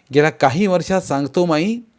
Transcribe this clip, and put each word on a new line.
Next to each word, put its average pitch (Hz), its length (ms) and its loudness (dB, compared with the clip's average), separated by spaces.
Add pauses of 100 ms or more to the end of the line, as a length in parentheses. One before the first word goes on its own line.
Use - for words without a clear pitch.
(140)
गेल्या 147 160 4
काही 147 360 0
वर्षात 185 340 0
सांगतो 143 460 -2
माई, 175 320 0 (200)